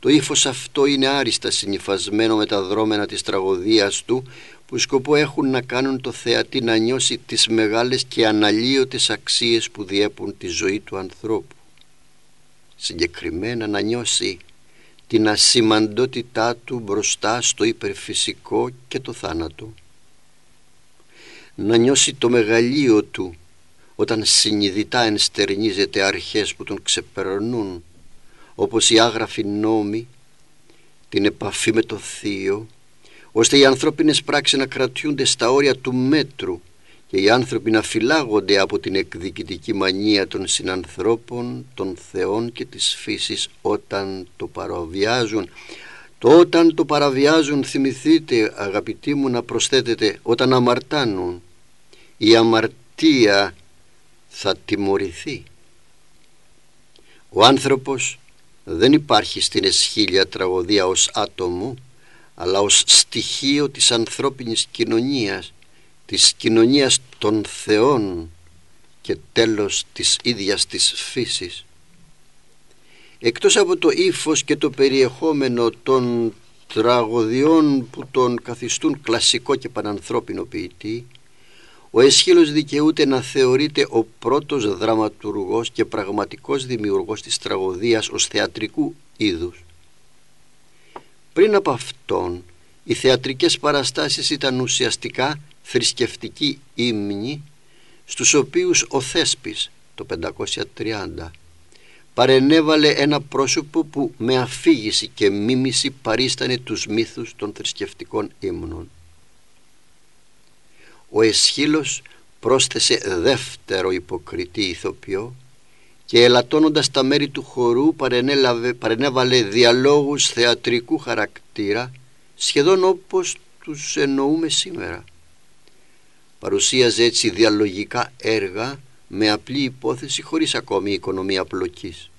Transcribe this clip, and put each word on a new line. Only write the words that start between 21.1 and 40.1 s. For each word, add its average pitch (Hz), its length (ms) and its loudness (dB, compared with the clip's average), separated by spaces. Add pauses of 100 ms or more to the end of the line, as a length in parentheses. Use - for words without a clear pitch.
Να 104 220 2
νιώσει 127 380 4
το - 140 0
μεγαλείο 117 760 2
του 90 300 -10 (600)
όταν 107 300 -2
συνειδητά 104 760 0
ενστερνίζεται 101 1000 0
αρχές 98 520 -2
που 101 100 -16
τον 98 180 -10
ξεπερνούν, 98 1040 -6 (680)
όπως 104 360 0
οι 110 80 6
άγραφοι 110 460 0
νόμοι, 107 640 -2 (1000)
την 98 160 -2
επαφή 101 480 0
με 113 100 4
το 113 140 -4
Θείο, 101 720 -6 (640)
ώστε 113 260 4
οι 139 60 10
ανθρώπινες 147 580 2
πράξεις 139 360 0
να 135 80 -2
κρατιούνται 131 580 -4
στα 117 260 0
όρια 135 260 4
του 131 180 -6
μέτρου 127 640 -2 (480)
και 95 120 -2
οι 98 100 4
άνθρωποι 120 400 0
να 110 120 4
φυλάγονται 110 760 0
από 98 200 0
την - 160 -6
εκδικητική 92 760 -8
μανία 98 560 0